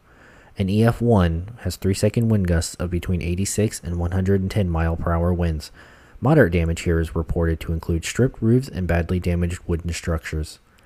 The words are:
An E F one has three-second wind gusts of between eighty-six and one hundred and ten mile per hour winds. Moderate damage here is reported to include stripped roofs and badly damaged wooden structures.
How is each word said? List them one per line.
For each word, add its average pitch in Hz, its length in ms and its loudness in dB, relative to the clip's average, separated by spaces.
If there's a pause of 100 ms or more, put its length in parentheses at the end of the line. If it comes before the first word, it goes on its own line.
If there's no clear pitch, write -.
(560)
An 95 140 -2
E 107 140 4
F 117 180 2
one 95 600 2
has - 160 -6
three-second 107 520 2
wind 104 180 2
gusts 85 280 0
of 87 160 -6
between 87 320 -2
eighty-six 98 600 -2
and 85 140 -6
one 87 140 -2
hundred 95 300 2
and 92 100 -2
ten 98 180 0
mile 82 260 0
per 85 180 -2
hour 85 200 2
winds. 82 380 -2 (500)
Moderate 123 320 4
damage 82 280 0
here 82 180 2
is 80 160 -4
reported 82 460 -2
to - 120 -4
include 82 320 -4
stripped - 340 0
roofs 123 280 2
and - 180 -6
badly 85 340 0
damaged 87 460 -2
wooden 85 280 -4
structures. - 640 -6 (260)